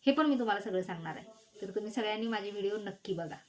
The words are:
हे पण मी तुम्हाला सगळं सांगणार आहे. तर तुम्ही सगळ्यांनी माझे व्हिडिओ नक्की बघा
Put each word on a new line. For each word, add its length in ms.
हे 60
पण 140
मी 120
तुम्हाला 220
सगळं 220
सांगणार 340
आहे. 100
तर 80
तुम्ही 220
सगळ्यांनी 340
माझे 240
व्हिडिओ 260
नक्की 380
बघा 220